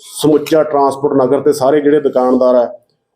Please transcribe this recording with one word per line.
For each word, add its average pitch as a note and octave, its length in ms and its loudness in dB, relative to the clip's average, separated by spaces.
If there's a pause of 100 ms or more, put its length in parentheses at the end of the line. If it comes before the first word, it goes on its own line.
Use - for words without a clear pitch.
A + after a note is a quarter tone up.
(220)
ਸਮੁੱਚਾ D3+ 420 0
ਟਰਾਂਸਪੋਰਟ C#3+ 580 0
ਨਗਰ C3 200 0
ਤੇ C#3+ 120 0
ਸਾਰੇ C#3+ 280 0
ਜਿਹੜੇ C#3+ 180 2
ਦੁਕਾਨਦਾਰ B2+ 560 0
ਹੈ, A#2+ 120 2 (480)